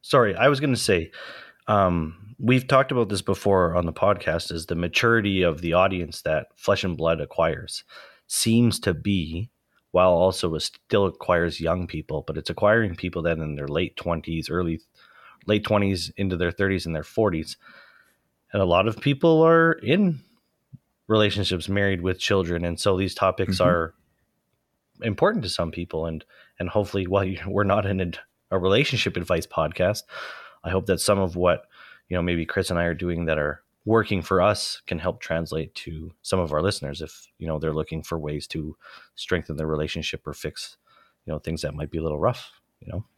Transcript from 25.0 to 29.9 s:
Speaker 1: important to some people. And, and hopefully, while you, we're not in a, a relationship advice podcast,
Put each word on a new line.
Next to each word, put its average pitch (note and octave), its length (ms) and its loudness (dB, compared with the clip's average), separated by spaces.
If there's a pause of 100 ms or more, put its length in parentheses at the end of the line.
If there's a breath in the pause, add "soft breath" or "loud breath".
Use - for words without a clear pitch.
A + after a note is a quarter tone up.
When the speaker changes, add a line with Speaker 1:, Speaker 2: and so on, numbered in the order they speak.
Speaker 1:
important D#3 420 0
to F2+ 60 -6
some E2+ 220 -2
people. E2+ 340 -6
And, D#2+ 180 -8 (360 soft breath)
and F#2 100 -4
hopefully, G2 380 -2
while G2 160 2
you, F#2 240 -4
we're G2 160 0
not G2 240 2
in G2 120 0
a, F2 120 -2 (400)
a F#2+ 80 0
relationship G2+ 580 2
advice E2+ 300 0
podcast, E2+ 560 0 (600 loud breath)